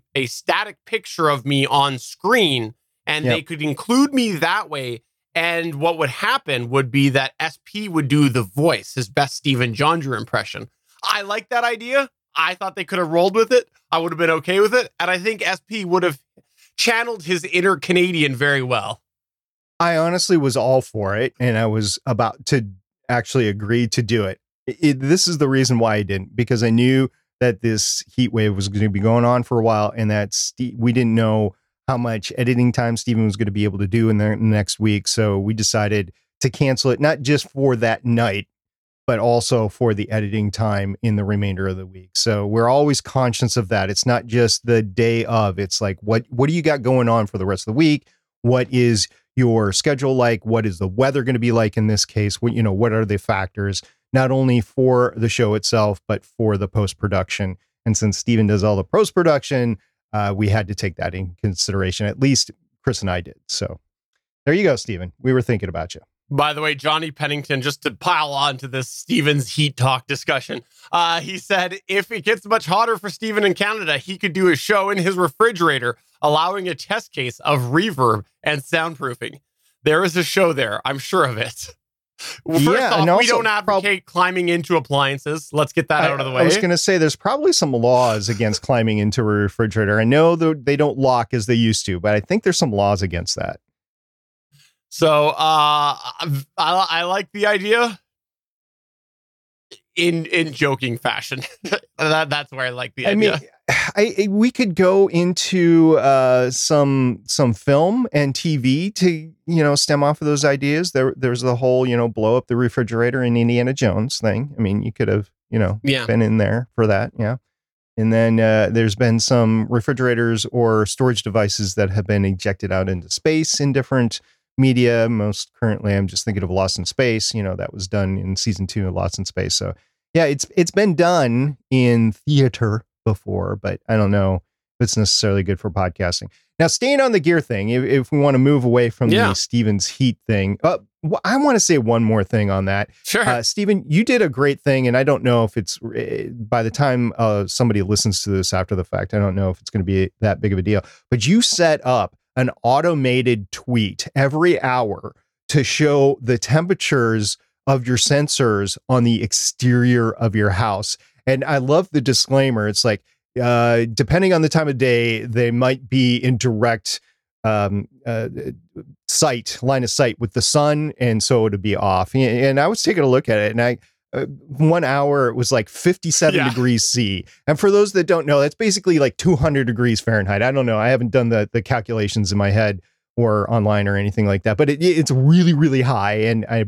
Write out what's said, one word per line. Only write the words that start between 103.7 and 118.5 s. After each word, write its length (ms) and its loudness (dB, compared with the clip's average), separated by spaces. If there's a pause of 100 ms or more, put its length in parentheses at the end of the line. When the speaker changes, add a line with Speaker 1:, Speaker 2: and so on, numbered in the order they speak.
Speaker 2:
I, 100 0
we 220 2
could 240 -2
go 320 4
into, 880 4
uh, 540 4
some, 720 2
some 280 0
film 580 2
and 240 0
T 220 -2
V 340 0
to, 180 2
you 540 -2
know, 120 2
stem 280 0
off 160 0
of 80 -4
those 160 0
ideas. 480 0
There, 240 0
there's 240 -2
the 160 0
whole, 300 2
you 100 0
know, 140 2
blow 260 0
up 120 -2
the 100 -2
refrigerator 640 0
in 140 2
Indiana 360 2
Jones 460 -2
thing. 380 -2
I 40 -2
mean, 220 0
you 80 -6
could 160 -4
have, 240 -2 (180)
you 80 -4
know, 260 0
Speaker 1:
Yeah. 220 -2
Speaker 2:
been 160 0
in 160 2
there 380 0
for 100 2
that. 320 0
Yeah. 200 -4 (580)
And 160 0
then, 300 4
uh, 320 4